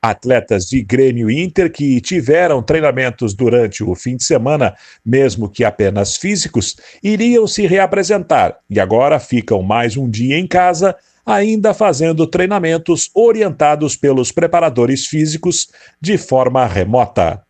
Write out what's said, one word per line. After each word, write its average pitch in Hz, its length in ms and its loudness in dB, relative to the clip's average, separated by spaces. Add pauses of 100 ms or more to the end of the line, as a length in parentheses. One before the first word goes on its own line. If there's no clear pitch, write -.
Atletas 113 640 0
de 131 160 -2
Grêmio 120 480 2
e 151 120 -2
Inter 180 280 -2
que 139 280 0
tiveram 156 600 0
treinamentos 127 720 -2
durante 113 500 0
o 92 120 -4
fim 123 200 -8
de 123 80 -8
semana, 131 520 0 (280)
mesmo 113 460 0
que 117 140 -4
apenas 104 520 0
físicos, 180 600 -4 (260)
iriam 214 460 2
se 208 180 -2
reapresentar 185 920 0 (100)
e 101 100 0
agora 120 400 2
ficam 110 440 -2
mais 113 340 0
um 135 100 -4
dia 120 300 -2
em 180 80 -2
casa, 180 500 0 (300)
ainda 214 480 0
fazendo 165 540 0
treinamentos 175 880 -2
orientados 156 800 2
pelos 131 360 0
preparadores 147 760 0
físicos 156 600 -2 (300)
de 180 200 -2
forma 127 480 0
remota. 95 840 0